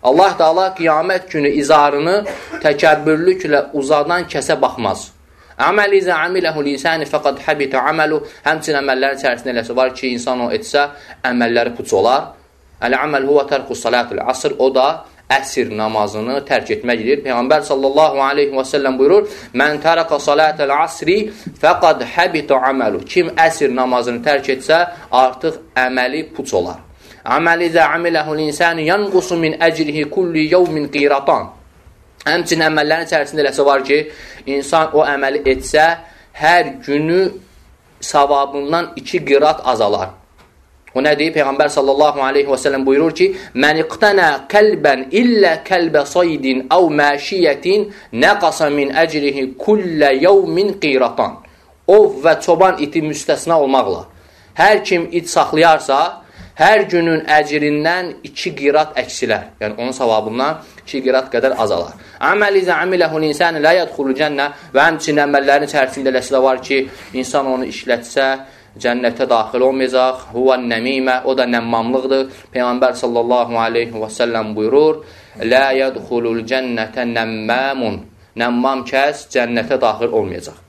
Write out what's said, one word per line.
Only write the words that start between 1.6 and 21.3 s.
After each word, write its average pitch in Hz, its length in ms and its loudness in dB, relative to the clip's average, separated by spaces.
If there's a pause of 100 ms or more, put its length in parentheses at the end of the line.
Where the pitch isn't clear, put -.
təkəbbürlüklə 156 1080 2
uzadan 151 520 0
kəsə 147 360 -4
baxmaz. 113 500 -2 (480)
"Əməl 202 420 2
izə 180 140 0
amiləhul 160 520 -2
insani 156 380 -2
fəqad 147 420 -2
habita 139 340 -2
amalu." 156 460 0 (180)
Həmçinin 151 340 -2
əməllərin 135 400 0
içərisində 127 360 -2
eləsi 120 220 -4
var 131 180 0
ki, 131 140 -6
insan 123 320 -4
o 120 100 -2
etsə, 143 380 0 (360)
əməlləri 120 520 0
puç - 160 -6
olar. 113 300 2 (580)
"Əl-əməl 135 460 -2
huvə 143 220 2
tərku 131 260 -4
salatul 120 460 -2
asr." - 380 -4
O 131 120 2
da 135 340 0 (260)
əsr 127 460 -2
namazını 107 640 -4
tərk 127 300 -2
etməkdir. 120 540 -2
Peyğəmbər 135 380 0
sallallahu 135 600 2
aleyhi 143 300 0
və 131 200 -2
səlləm 135 260 -2
buyurur, 185 300 4 (260)
"Mən 147 280 0
təraka 160 380 0
salatul 151 500 2
asri 165 640 -2 (300)